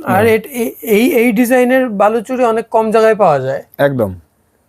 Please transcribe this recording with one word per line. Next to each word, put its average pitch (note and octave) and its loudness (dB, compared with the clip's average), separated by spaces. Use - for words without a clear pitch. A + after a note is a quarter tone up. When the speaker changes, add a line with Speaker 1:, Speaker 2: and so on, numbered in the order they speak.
Speaker 1:
আর F#3+ 0
Speaker 2:
হুম। A3 2
Speaker 1:
এট-, A3 -4
এই, A#3+ -6
এই, A3+ 2
এই B3 2
ডিজাইনের B3 0
বালুচুরি A3 -2
অনেক A3+ 0
কম A3 0
জায়গায় A3 2
পাওয়া E3+ 2
যায়। C3+ -6
Speaker 2:
একদম। A#2+ -2